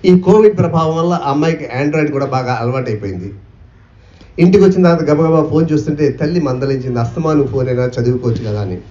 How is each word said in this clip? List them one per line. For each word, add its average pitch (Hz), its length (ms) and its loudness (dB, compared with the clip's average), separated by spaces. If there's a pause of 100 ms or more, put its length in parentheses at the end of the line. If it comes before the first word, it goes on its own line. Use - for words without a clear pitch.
ఈ 180 140 6
కోవిడ్ 208 400 4
ప్రభావం 160 380 0
వల్ల 170 280 0
ఆ 143 60 -2
అమ్మాయికి 151 380 -2 (140)
Android 151 300 -2
కూడా 135 140 -2
బాగా 123 340 -4
అలవాటైపోయింది. 104 720 -6 (1040)
ఇంటికి 185 260 6
వచ్చిన 180 180 4
తర్వాత 170 200 2
గబగబా 156 480 2
ఫోన్ 160 220 2
చూస్తుంటే 147 380 0
తల్లి 165 300 -2
మందలించింది, 127 600 -4
"అస్తమాను 151 460 -2
ఫోన్ 127 220 -2
అయినా 123 220 -2 (100)
చదువుకోవచ్చు 117 480 -2
కదా" 104 120 -4
అని. 92 180 -6 (120)